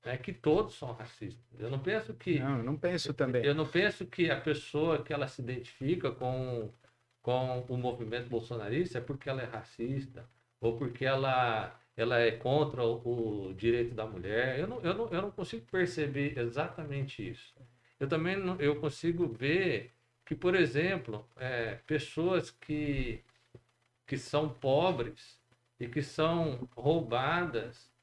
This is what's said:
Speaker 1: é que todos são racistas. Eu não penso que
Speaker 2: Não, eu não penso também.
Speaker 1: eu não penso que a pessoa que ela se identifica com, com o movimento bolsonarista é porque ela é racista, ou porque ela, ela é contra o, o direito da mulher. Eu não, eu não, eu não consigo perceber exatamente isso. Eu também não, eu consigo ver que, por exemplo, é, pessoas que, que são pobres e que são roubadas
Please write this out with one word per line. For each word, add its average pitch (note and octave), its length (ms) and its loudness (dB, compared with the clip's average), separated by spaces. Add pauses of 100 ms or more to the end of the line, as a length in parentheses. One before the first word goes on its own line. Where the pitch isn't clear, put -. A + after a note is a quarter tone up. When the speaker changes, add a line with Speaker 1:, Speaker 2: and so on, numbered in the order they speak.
Speaker 1:
é A#2+ 120 -4
que - 160 -8
todos F3 420 2
são B2+ 180 -8
racistas. - 520 -12 (140)
Eu A2 120 -4
não C3+ 80 -2
penso G#3+ 360 -2
que E3+ 240 0
Speaker 2:
Não, C3+ 200 0
eu A2+ 60 -2
não C#3+ 120 -2
penso E3+ 360 -2
também. B2+ 320 2
Speaker 1:
eu C#3+ 100 6
não D3+ 120 0
penso F#3+ 400 2
que E3 240 2
a C3+ 100 2
pessoa D#3 640 0
que - 100 -6
ela C#3+ 160 0
se - 140 -10
identifica C3 680 -2
com, B2+ 600 -2 (520)
com B2+ 460 0
o B2 80 -2
movimento A#2+ 520 -2
bolsonarista A#2+ 680 -2
é - 20 -2
porque C3+ 280 -6
ela C3 140 -2
é A2+ 40 -6
racista, A#2+ 760 -6 (360)
ou A#2 160 2
porque B2 280 -4
ela, B2+ 760 2 (180)
ela A#2 220 4
é A#2 120 8
contra C3 520 2
o, A2+ 680 0
o F#2+ 60 -8
direito A#2 400 2
da A2 120 -4
mulher. A2 520 0
Eu F3 80 -2
não, A#3 140 -6
eu F3+ 140 0
não, A3+ 140 -2
eu F3+ 140 -2
não G3+ 80 -4
consigo G#3 400 -8
perceber D3 680 0
exatamente C#3 880 -4
isso. - 260 -14 (440)
Eu C#3 100 -2
também E3+ 260 2
não, F#3 240 0
eu D3 180 4
consigo E3 520 0
ver C#3 640 0 (320)
que, D#3 100 -2
por F3+ 200 2
exemplo, D3+ 800 2
é, A#2+ 400 -2 (100)
pessoas D#3+ 640 0
que, C#3 680 -2 (880)
que C3+ 100 -4
são D3 320 0
pobres C#3 920 0 (400)
e B2 80 -6
que D3 140 -2
são D#3 760 0
roubadas C3+ 1160 0 (120)